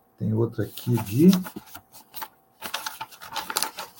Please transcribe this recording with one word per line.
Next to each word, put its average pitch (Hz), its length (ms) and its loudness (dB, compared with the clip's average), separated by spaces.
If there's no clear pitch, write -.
tem 110 160 0
outra 113 300 0
aqui - 280 -6
de, 120 260 6